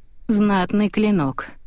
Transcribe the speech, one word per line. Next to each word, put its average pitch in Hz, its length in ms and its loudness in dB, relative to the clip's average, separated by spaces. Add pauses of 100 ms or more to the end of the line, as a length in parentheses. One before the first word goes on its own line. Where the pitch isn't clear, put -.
(280)
«Знатный 202 600 2
клинок». 190 600 0 (180)